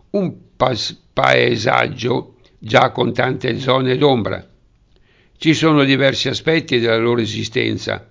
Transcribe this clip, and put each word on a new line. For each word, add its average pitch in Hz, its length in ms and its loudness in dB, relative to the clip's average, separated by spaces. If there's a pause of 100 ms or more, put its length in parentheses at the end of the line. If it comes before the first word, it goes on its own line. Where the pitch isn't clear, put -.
(100)
un 190 220 -2 (240)
pas-, 127 400 -2 (160)
paesaggio 123 1200 0 (220)
già 123 320 2
con 120 220 -2
tante 127 460 -2
zone 127 380 0
d'ombra. 123 500 0 (880)
Ci 160 180 2
sono 151 300 4
diversi 135 440 2
aspetti 156 500 -2
della 113 180 2
loro 117 240 2
esistenza 107 920 -4